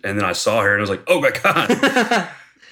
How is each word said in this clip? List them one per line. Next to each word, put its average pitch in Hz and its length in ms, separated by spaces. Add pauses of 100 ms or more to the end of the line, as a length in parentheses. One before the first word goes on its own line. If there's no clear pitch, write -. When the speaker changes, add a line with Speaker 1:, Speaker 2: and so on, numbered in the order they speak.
Speaker 1:
And 98 120
then 104 80
I 90 60
saw 107 300
her 101 100
and 101 80
I - 40
was 101 60
like, 95 180
"Oh 180 140
my 139 100
God." 226 1040
Speaker 2:
<laughs> - 40 (320)